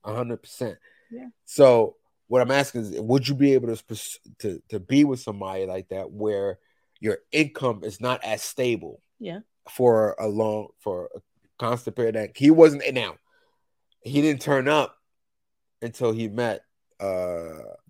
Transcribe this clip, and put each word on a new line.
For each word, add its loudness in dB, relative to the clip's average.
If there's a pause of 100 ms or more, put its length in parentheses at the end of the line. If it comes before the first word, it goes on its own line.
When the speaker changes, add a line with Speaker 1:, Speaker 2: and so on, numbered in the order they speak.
Speaker 1:
a -10
hundred -6
percent. -12 (320)
Speaker 2:
Yeah. -18 (180)
Speaker 1:
So 6 (320)
what 2
I'm 0
asking 0
is, -8
would 0
you -2
be 4
able 0
to -10
pers-, -12 (200)
to, -8
to -8
be 4
with -4
somebody -8
like -10
that -10
where -4 (400)
your -4 (120)
income -2
is -12
not -4
as -6
stable -6 (180)
Speaker 2:
Yeah. -12 (300)
Speaker 1:
for 2
a -4
long, -4 (120)
for -8
a -16 (360)
constant -6
period -2
of -4
time? -16
He 6
wasn't, 10
and -4
now, -4 (880)
he 0
didn't 0
turn 0
up 0 (840)
until -4
he -4
met, -6 (360)
uh, -8 (300)